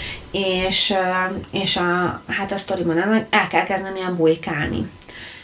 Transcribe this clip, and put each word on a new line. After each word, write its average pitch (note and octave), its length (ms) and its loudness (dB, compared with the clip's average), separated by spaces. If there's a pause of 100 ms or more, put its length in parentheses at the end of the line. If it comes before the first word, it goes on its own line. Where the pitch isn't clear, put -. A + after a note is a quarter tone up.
(320)
és, F#3+ 580 2
ö, F#3 440 0 (240)
és F#3+ 200 0
a, F3 500 0
hát G3 240 -4
a G3 60 -2
sztoriban F3 400 -2
el, G#3+ 320 2
el G3 180 2
kell F3 160 6
kezdeni F#3+ 380 -4
a F3+ 140 -2
bujkálni. E3 760 2 (540)